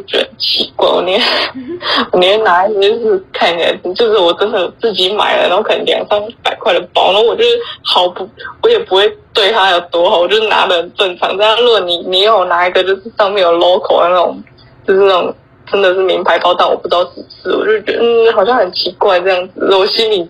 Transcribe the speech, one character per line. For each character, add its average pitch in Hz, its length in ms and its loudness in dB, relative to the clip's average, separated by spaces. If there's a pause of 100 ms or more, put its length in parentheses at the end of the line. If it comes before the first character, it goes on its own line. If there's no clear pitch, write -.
觉 - 120 -4
得 - 60 0
很 - 60 -12 (100)
奇 - 360 -4
怪。 - 140 0
我 - 140 0
宁 185 100 -2
愿， 233 80 0
<laughs> 262 920 -4
我 180 80 0
宁 180 100 2
愿 220 140 2
拿 185 240 2
一 220 140 -2
些 202 160 4
就 226 140 -2
是 190 200 0
看 175 240 -2
起 165 80 -4
来， - 80 0 (220)
就 220 180 0
是 220 60 2
我 175 160 2
真 202 180 -2
的 196 200 -2 (100)
自 226 120 0
己 185 200 -2
买 - 240 0
了， - 100 0
然 175 80 0
后 208 60 0
可 214 140 -2
能 - 100 -4
两 - 220 -2
三 208 120 0 (240)
百 - 120 -4
块 - 180 0
的 175 80 0 (100)
包， - 200 2
然 196 100 2
后 233 60 4
我 196 80 0
就 226 80 0
是 240 60 4 (340)
毫 - 260 0
不， 185 180 -10 (360)
我 440 60 2
也 226 100 2
不 - 160 -4
会 202 120 4 (240)
对 208 200 0
它 196 180 2
有 175 100 2 (120)
多 175 180 0
好， 175 120 2
我 180 60 0
就 208 200 2
拿 170 180 0
得 180 120 0
很 175 180 -6
正 185 220 -2
常。 180 200 -4
但 214 240 2
如 247 80 4
果 214 120 4
你， 175 160 -4
你 185 240 -2
有 208 240 4
拿 180 220 0
一 180 40 -4
个 185 120 2
就 190 120 0
是 220 200 -10
上 202 160 0
面 202 120 0
有 170 80 4
logo 175 500 2
的 170 80 2
那 185 60 2
种， - 280 -2 (440)
就 196 80 2
是 196 60 4
那 196 80 6 (120)
种 - 140 -6 (360)
真 202 80 0
的 185 140 2
是 190 80 -2
名 175 220 0
牌 170 160 2
包， 180 160 0
但 180 120 0
我 - 80 0
不 - 120 -6
知 170 80 0
道 180 60 2 (120)
是 - 80 -18
不 - 300 -12
是， - 40 0
我 - 80 0
就 208 180 0
觉 - 120 -4
得， - 80 -2
嗯， 226 320 4
好 208 100 2
像 240 120 0
很 185 160 0
奇 - 260 -6
怪 190 220 2
这 185 100 -2
样 185 200 -2
子， - 200 -6
有 190 160 4
心 220 240 -2
理 190 200 0